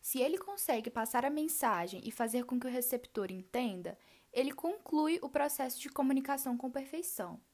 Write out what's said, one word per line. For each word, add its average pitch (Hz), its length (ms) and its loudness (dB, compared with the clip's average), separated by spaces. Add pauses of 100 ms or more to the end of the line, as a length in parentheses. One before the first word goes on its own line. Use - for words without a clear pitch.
se - 200 -2
ele 311 180 4
consegue 320 500 0
passar 240 380 0
a 285 40 4
mensagem 226 760 2
e 226 40 -6
fazer 240 360 0
com 247 120 0
que 247 80 -2
o 254 40 -2
receptor 247 600 -2
entenda, 185 680 -4 (340)
ele 269 180 2
conclui 320 680 0
o 285 80 -4
processo 277 500 0
de - 120 -8
comunicação 269 680 2
com 247 140 -4
perfeição. 269 680 -6 (160)